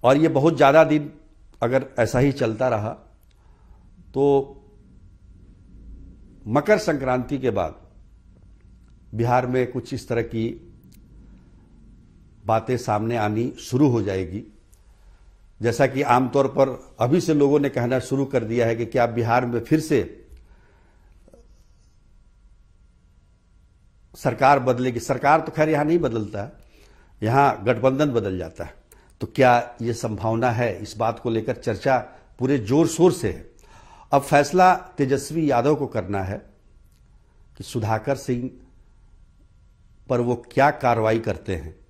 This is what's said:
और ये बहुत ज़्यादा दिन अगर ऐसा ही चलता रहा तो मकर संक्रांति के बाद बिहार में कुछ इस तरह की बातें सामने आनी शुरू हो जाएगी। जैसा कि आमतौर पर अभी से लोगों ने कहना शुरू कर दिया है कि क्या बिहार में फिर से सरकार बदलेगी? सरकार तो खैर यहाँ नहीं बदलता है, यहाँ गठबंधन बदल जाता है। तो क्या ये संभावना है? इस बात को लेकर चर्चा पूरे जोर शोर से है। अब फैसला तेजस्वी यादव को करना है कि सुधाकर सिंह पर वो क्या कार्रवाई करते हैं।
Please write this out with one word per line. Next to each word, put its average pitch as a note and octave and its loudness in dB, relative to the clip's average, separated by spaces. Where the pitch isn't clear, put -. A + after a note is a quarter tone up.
और C3 6
ये D#3 4
बहुत D3 2
ज़्यादा C#3+ 8
दिन D3 -2
अगर B2+ 0
ऐसा A#2+ 0
ही C3+ 4
चलता A#2+ -2
रहा A2 -4
तो C#3 2
मकर D3 2
संक्रांति C3 -2
के B2+ 0
बाद F#2 -4
बिहार A#2+ 0
में B2 -2
कुछ - -8
इस A2+ -10
तरह A#2 -2
की A2+ -6
बातें A2+ 0
सामने A2+ -2
आनी G#2+ -2
शुरू C#3 0
हो A#2 2
जाएगी। F#2+ -4
जैसा A#2+ 2
कि C3 -2
आमतौर C3 2
पर - -2
अभी C3+ 2
से D#3+ 0
लोगों C#3+ 4
ने C#3+ 0
कहना B2 0
शुरू C3+ -2
कर B2+ -2
दिया A2+ 0
है A#2 0
कि A#2 -6
क्या A#2+ 2
बिहार A#2 0
में A#2+ -4
फिर D#3 0
से D3 -2
सरकार C3+ 2
बदलेगी? B2 -2
सरकार C#3+ 0
तो D#3+ -10
खैर D#3 0
यहाँ D3+ 0
नहीं E3 2
बदलता A2 -4
है, C3+ -12
यहाँ A#2+ 2
गठबंधन C3 0
बदल G2+ -2
जाता E2 -12
है। - -18
तो - -6
क्या B2 2
ये A#2 -4
संभावना A2+ -2
है? A2+ -4
इस G#2 -16
बात A2+ -4
को B2 -6
लेकर A2+ -4
चर्चा B2+ -2
पूरे C3 0
जोर B2+ 2
शोर E3 2
से G2 -6
है। - -14
अब C#3 2
फैसला F3 4
तेजस्वी D3 -4
यादव C3 2
को C#3 -4
करना G2 -6
है F#2+ -6
कि G2+ -14
सुधाकर A2 -4
सिंह B2 -6
पर B2 0
वो A#2+ -2
क्या C#3 4
कार्रवाई A#2 0
करते G2 -6
हैं। D#2 -14